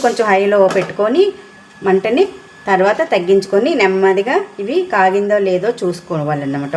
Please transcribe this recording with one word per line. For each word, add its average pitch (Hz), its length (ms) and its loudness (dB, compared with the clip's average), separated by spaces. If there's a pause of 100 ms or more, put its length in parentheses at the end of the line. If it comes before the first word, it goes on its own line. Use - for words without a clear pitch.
కొంచెం 233 280 0
హైలో 202 260 2 (180)
పెట్టుకొని 202 480 0 (640)
మంటని, 220 380 2 (440)
తర్వాత 294 320 2 (140)
తగ్గించుకొని 196 560 2 (100)
నెమ్మదిగా 190 560 0 (260)
ఇవి 233 140 -4 (180)
కాగిందో 202 440 0 (100)
లేదో 185 220 -2 (100)
చూసుకోవాలన్నమాట. 147 960 -6